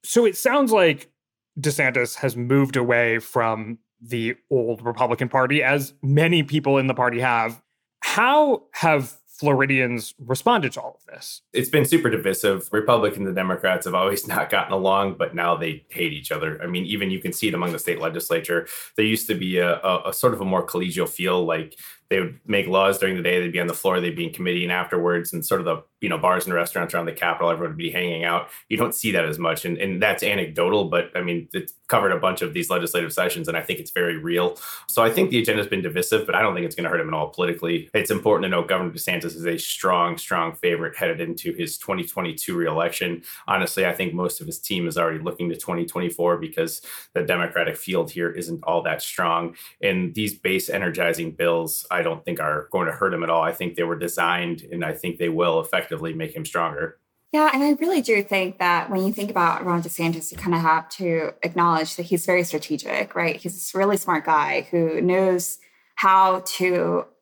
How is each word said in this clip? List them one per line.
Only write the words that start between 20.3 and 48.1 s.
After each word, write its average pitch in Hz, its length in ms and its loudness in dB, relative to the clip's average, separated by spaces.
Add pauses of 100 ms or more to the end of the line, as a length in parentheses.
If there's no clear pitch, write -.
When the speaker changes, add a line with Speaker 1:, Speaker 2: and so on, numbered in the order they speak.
Speaker 2:
of 98 80 -6
a - 20 -4
more 92 220 0
collegial 87 420 -2
feel, 90 380 0
like, 80 320 -4 (320)
they 98 100 2
would 85 240 -6
make 101 220 0
laws 98 320 4
during 95 180 0
the 87 60 -4
day. 90 180 2
They'd 87 120 -2
be 87 80 -2
on 85 80 0
the 82 60 -2
floor. 92 260 2
They'd 87 160 -2
be 85 100 -2
in 80 60 -8
committee, 90 320 -2
and 87 80 -2
afterwards, 87 600 0
and 82 140 -6
sort 95 140 0
of 85 40 -6
the, 82 180 -2 (180)
you 104 80 -4
know, 82 100 -2
bars 90 260 2
and 92 80 -4
restaurants 85 400 -2
around 85 140 0
the 82 60 -4
Capitol, 85 380 0
everyone 82 200 -2
would 78 80 -10
be 82 120 -4
hanging 85 340 -2
out. 85 240 0 (200)
You 110 80 -2
don't 117 180 0
see 107 180 -2
that 85 120 2
as 78 140 -4
much. 82 260 -2
And, 85 140 -2
and 95 240 -2
that's 101 200 2
anecdotal, 92 680 0
but, 85 240 0
I 90 80 -2
mean, 85 300 -4
it's 90 200 -8 (160)
covered 101 240 4
a 87 60 0
bunch 92 240 0
of 82 100 -4
these 85 160 -4
legislative 85 440 -2
sessions, 90 360 -2
and 82 80 -4
I 80 60 -2
think 90 160 -6
it's 85 140 -14
very 85 240 0
real. 85 420 0 (300)
So - 140 2
I 113 80 6
think 185 200 2
the 120 80 2
agenda's 107 280 0
been 95 160 -2
divisive, 87 440 0
but - 80 -2
I 95 80 4
don't 90 120 2
think 87 120 -4
it's 82 80 -6
gonna 85 140 -4
hurt 85 120 0
him 78 80 -4
at 80 60 -4
all 76 140 -2
politically. 85 680 -2
It's 107 160 0
important 98 340 2
to 92 40 0
note 87 200 0
Governor 90 220 0
DeSantis 82 460 -4
is 85 100 -6
a 85 120 0
strong, 87 600 0
strong 85 360 -2
favorite 82 420 -2
headed 82 240 -2
into 85 320 -6
his - 260 -6
twenty 92 260 -4
twenty-two 87 520 -6
reelection. 85 680 -2 (240)
Honestly, 95 400 2
I 87 60 2
think 87 220 -4
most 90 260 -2
of 80 60 -12
his 80 120 -10
team 87 300 -2
is 78 100 -4
already 82 200 0
looking 87 320 -4
to 80 60 -4
twenty 87 300 -4
twenty-four 87 520 0
because 117 420 -4 (340)
the 90 80 0
Democratic 85 540 0
field 85 340 -2